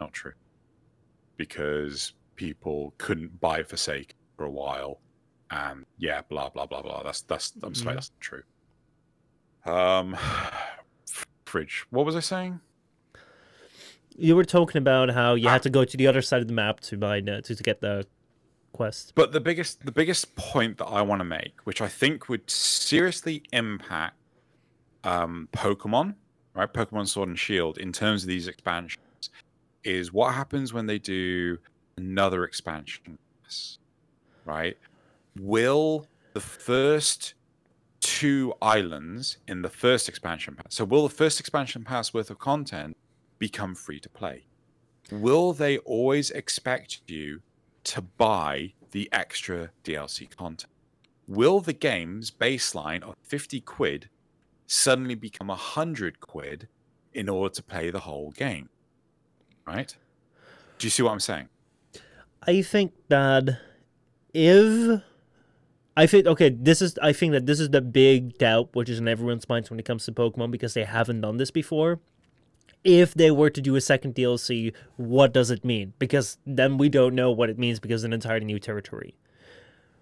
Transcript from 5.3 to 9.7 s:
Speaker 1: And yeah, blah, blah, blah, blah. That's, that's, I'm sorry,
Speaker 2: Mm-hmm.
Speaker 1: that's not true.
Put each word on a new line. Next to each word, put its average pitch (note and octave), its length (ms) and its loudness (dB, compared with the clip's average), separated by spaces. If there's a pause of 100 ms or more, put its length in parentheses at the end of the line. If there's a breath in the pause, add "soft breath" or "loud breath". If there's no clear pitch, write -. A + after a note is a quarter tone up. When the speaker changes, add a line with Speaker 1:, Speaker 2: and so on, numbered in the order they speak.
Speaker 1:
And C#2+ 360 -10 (100)
yeah, D2+ 320 -6
blah, C#2 220 -8
blah, C#2 160 -10
blah, C2+ 160 -10
blah. C#2 200 -12
That's, C#2+ 200 -10
that's, - 400 -8
I'm D#2 120 -10
sorry, A2 180 -6
Speaker 2:
Mm-hmm. C2 40 -8
Speaker 1:
that's C3+ 140 -14
not - 100 -20
true. - 220 -16 (1300)